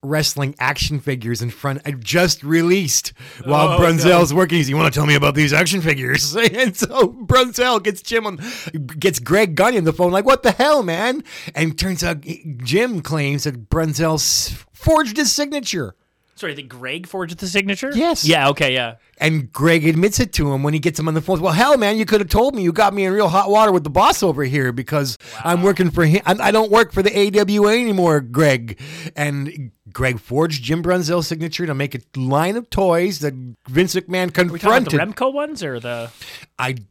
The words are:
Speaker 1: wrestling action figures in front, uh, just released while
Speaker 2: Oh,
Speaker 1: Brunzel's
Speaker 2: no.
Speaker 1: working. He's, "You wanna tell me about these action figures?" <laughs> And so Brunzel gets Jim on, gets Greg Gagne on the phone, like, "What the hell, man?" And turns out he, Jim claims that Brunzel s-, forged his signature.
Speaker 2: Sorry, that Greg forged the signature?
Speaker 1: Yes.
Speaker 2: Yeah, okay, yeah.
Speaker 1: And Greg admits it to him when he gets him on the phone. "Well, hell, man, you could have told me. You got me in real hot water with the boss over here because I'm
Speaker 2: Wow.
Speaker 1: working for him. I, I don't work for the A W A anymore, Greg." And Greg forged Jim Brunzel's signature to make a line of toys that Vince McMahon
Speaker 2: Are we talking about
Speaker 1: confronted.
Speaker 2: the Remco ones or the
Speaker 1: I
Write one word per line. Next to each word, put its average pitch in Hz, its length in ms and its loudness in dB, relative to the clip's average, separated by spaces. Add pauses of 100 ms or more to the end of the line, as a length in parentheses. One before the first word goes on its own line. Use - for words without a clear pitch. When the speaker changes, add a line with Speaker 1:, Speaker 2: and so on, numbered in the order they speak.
Speaker 1:
wrestling 143 540 -2
action 143 400 -2
figures 120 440 -4
in 120 80 -4
front, 135 360 -6
uh, 147 60 -6
just 160 500 0
released 165 680 0 (320)
while 147 300 2
Speaker 2:
Oh, - 40 4
Speaker 1:
Brunzel's 170 540 4
Speaker 2:
no. 151 60 0
Speaker 1:
working. 170 200 2
He's, 139 100 0
"You 139 80 -2
wanna 160 140 2
tell 147 160 0
me 147 80 4
about 143 220 2
these 147 160 2
action 170 280 0
figures?" 143 560 -2
<laughs> - 0 -
And 220 400 2
so 214 100 -2 (380)
Brunzel 247 580 2
gets 196 200 -4
Jim 226 240 -2
on, 180 140 -8 (580)
gets 160 220 0
Greg 170 340 2
Gagne 214 240 2
on 175 60 0
the 160 80 2
phone, 175 180 2
like, 196 140 0
"What 262 180 4
the 233 100 4
hell, 285 300 4
man?" 208 400 -2 (320)
And 156 240 -2
turns 185 240 -4
out 170 220 -4
he, 165 400 -12
Jim 196 360 0
claims 143 440 -4
that 123 260 -8
Brunzel 160 440 0
s-, - 580 -2
forged 311 460 2
his 294 120 0
signature. 247 640 -4 (400)
Speaker 2:
Sorry, 156 200 -10
that 139 140 -16
Greg 127 380 -12
forged 170 320 -8
the 190 80 -10
signature? 196 480 -2
Speaker 1:
Yes. 302 300 0
Speaker 2:
Yeah, 151 240 4
okay, 143 260 0
yeah. 117 220 -4 (220)
Speaker 1:
And 156 340 -2
Greg 160 340 2
admits 170 320 2
it 247 140 -2
to 147 200 0
him 135 120 -2
when 147 100 0
he 160 60 -2
gets 160 180 -2
him 160 80 -2
on 160 80 0
the 156 60 0
phone. 175 200 -2
"Well, 175 120 0
hell, 254 260 4
man, 214 180 0
you 220 100 0
could 208 140 2
have 190 100 -4
told 254 260 2
me. 202 80 -2
You 170 80 2
got 196 200 2
me 202 120 -2
in 185 80 0
real 202 160 2
hot 196 220 2
water 214 200 6
with 180 140 2
the 147 60 -4
boss 185 340 2
over 147 180 0
here 131 300 0
because 131 440 -4 (280)
I'm 175 160 2
Speaker 2:
Wow. 180 60 2
Speaker 1:
working 185 260 2
for 175 120 2
him. 160 220 4
I, - 220 0
I - 20 2
don't 214 220 2
work 226 200 4
for 196 100 -2
the 202 140 2
A 202 140 2
W 208 380 4
A 226 120 4
anymore, 180 420 2
Greg." 123 580 0 (340)
And 143 560 -6 (220)
Greg 127 260 -2
forged 147 460 -2
Jim 160 180 -2
Brunzel's 175 460 0
signature 165 380 -6
to 151 80 -4
make 139 200 -4
a 123 60 -8 (180)
line 147 380 0
of 233 140 -10
toys 180 500 0
that 143 140 -4 (340)
Vince 170 260 0
McMahon 180 420 -2
Speaker 2:
Are 180 140 -4
we 165 80 -10
talking 202 100 0
about 240 200 4
Speaker 1:
confronted. 147 120 0
Speaker 2:
the 170 40 0 (200)
Remco 262 80 0
ones 285 300 -8
or 135 160 -8
the 117 320 -8 (480)
Speaker 1:
I 127 180 -4 (140)